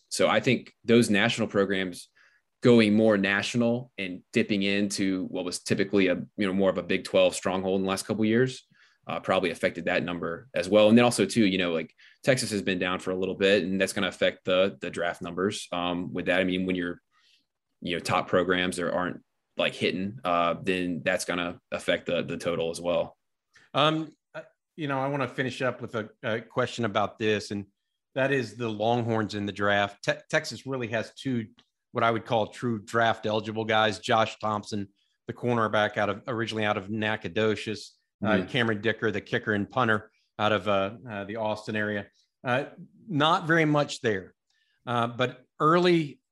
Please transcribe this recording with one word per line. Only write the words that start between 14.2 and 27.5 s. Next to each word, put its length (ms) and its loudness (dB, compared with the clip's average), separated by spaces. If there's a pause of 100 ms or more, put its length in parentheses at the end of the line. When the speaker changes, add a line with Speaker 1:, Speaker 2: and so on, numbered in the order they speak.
Speaker 1:
the, 340 2
the 120 -8
draft 320 -6
numbers, 480 -4
um, 420 -4
with 140 -4
that. 120 2
I 40 2
mean, 240 -2
when 80 -2
your, 260 -6 (800)
you 140 -4
know, 40 -4
top 280 -2
programs 500 0
are, 140 -2
aren't, 300 -4 (360)
like, 160 0
hitting, 500 -4
uh, 380 2
then 420 -2
that's 220 -2
gonna 340 -4 (120)
affect 340 -4
the, 160 -2
the 160 -8
total 320 -4
as 100 -8
well. 380 -4 (560)
Speaker 2:
Um, 400 0 (220)
uh, 60 -10 (340)
you 120 -6
know, 120 -2
I 80 0
wanna 200 -2
finish 360 -4
up 180 -2
with 140 -12
a, 140 -4 (120)
a 200 -2
question 440 -2
about 320 -2
this, 320 0
and 160 -6 (480)